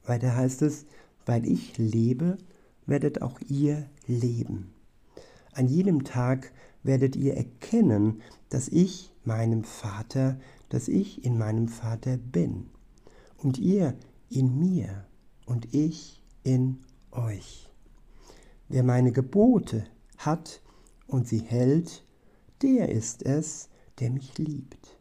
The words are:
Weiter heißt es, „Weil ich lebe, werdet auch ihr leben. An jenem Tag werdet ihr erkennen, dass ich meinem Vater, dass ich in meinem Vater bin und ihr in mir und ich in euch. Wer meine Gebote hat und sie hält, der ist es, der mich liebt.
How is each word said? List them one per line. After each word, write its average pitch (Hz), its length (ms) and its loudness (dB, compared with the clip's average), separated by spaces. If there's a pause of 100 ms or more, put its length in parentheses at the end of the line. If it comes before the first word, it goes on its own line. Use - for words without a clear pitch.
Weiter 120 320 0
heißt 131 280 0
es, 151 220 -2 (420)
„Weil 117 200 2
ich - 300 -2
lebe, 123 600 2 (500)
werdet 143 340 0
auch - 260 -8
ihr 147 400 -4 (200)
leben. 117 680 -4 (800)
An 127 140 2
jenem 170 360 2
Tag 127 480 -2 (320)
werdet 135 320 2
ihr 135 200 0
erkennen, 117 880 2 (280)
dass 127 180 -2
ich - 440 2 (120)
meinem 113 400 0
Vater, 131 760 -4 (300)
dass - 180 -4
ich - 380 -2
in 120 120 2
meinem 110 300 0
Vater 117 500 -4
bin 120 500 -4 (720)
und 131 200 -2
ihr 180 380 2 (340)
in 131 300 2
mir 104 460 -2 (400)
und 117 280 -6
ich 156 480 -2 (220)
in 131 360 2 (320)
euch. - 600 -8 (960)
Wer 127 160 2
meine 123 280 4
Gebote 151 720 4 (320)
hat - 440 -4 (460)
und 123 200 0
sie - 120 0
hält, 127 640 0 (580)
der 262 280 4
ist - 340 -4
es, - 460 -2 (300)
der 120 120 -2
mich 135 260 -6
liebt. - 640 -8